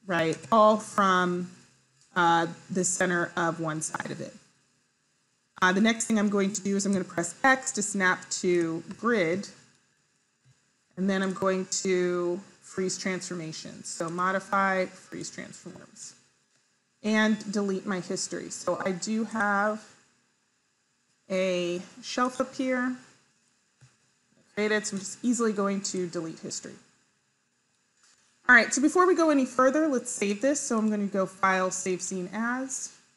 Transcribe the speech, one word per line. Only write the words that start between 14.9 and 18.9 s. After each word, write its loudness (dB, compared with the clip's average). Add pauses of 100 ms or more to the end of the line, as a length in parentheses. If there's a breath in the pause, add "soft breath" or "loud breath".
transforms, -18 (880)
and 2
delete -2
my -2
history. -8
So -4
I 0